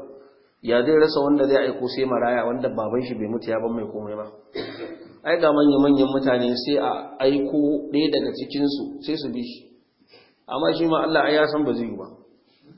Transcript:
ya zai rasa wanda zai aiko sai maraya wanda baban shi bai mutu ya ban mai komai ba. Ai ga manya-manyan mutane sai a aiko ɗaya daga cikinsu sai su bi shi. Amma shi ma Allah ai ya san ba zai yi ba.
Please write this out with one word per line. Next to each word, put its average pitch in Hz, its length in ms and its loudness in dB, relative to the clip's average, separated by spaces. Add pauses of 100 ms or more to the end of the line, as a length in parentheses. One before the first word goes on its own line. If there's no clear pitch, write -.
(640)
ya 117 200 2
zai 156 160 4
rasa 151 240 2
wanda 143 240 4
zai 127 240 2
aiko 123 160 -4
sai 131 180 -4
maraya 120 400 0
wanda 123 240 -2
baban 110 380 -2
shi 123 80 -6
bai 107 160 -4
mutu 113 200 -6
ya 110 120 0
ban 117 100 -2
mai 113 140 -6
komai 104 320 -10
ba. 107 80 -8 (960)
Ai 165 160 0
ga 156 140 4
manya-manyan 139 580 6
mutane 127 460 2
sai 143 240 -2
a 127 100 0 (320)
aiko 143 720 2
ɗaya 151 180 2
daga 143 240 0
cikinsu 139 720 -4
sai 151 120 -6
su 143 140 -8
bi 117 140 -8
shi. - 260 -16 (800)
Amma 160 260 0
shi 165 120 0
ma 160 200 2
Allah 156 240 2
ai 151 80 4
ya 151 80 4
san 151 180 0
ba 127 80 0
zai 117 140 -4
yi 110 80 -8
ba. 95 120 -12 (720)